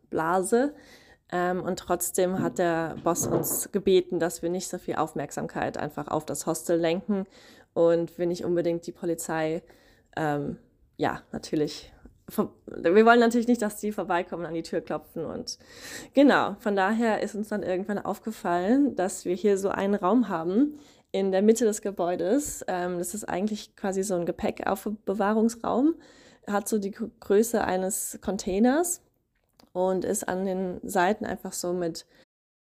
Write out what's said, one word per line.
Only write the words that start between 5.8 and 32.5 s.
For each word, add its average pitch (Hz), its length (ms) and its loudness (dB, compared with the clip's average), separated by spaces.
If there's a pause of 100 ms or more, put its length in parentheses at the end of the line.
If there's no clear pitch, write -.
auf - 180 -2
das - 180 -6
Hostel 165 340 0
lenken 190 460 0 (480)
und 170 460 2
wir 175 80 0
nicht 175 180 -4
unbedingt 170 420 0
die 175 60 -10
Polizei, 165 720 -4 (540)
ähm, 147 420 -2 (400)
ja, 135 240 -2 (100)
natürlich, - 580 -4 (380)
vor-, - 240 -4 (140)
wir 190 400 4
wollen 233 140 8
natürlich 233 280 2
nicht, 240 140 2
dass 208 160 -4
die 208 120 -6
vorbeikommen, 175 540 -4
an 160 100 -8
die 165 80 -4
Tür 165 200 -4
klopfen 156 420 -8
und - 340 -10 (540)
genau, 202 460 6
von 202 180 -2
daher 214 460 2
ist 214 120 -4
uns 214 140 -6
dann 208 140 -4
irgendwann 190 360 -2
aufgefallen, 208 960 0
dass - 300 -4
wir 175 100 -2
hier 202 220 2
so 190 140 0
einen 196 240 0
Raum 202 340 2
haben 196 500 0 (320)
in 196 220 0
der 190 100 4
Mitte 226 220 6
des 208 160 0
Gebäudes. 190 880 -2
Ähm, 180 300 -2
das 180 160 -6
ist 208 100 -8
eigentlich 208 520 -6
quasi 190 260 -2
so 196 120 -2
ein 175 120 0
Gepäckaufbewahrungsraum, 214 1700 0 (520)
hat 202 220 -2
so 220 100 2
die 196 120 -4
Gr-, 220 200 -10 (100)
Größe 214 440 2
eines - 560 -2
Containers 220 800 2 (720)
und 185 320 0
ist - 240 -2
an 185 160 -2
den 185 380 -4
Seiten 196 420 0
einfach 190 280 -8
so 175 200 -6
mit 170 340 -6 (640)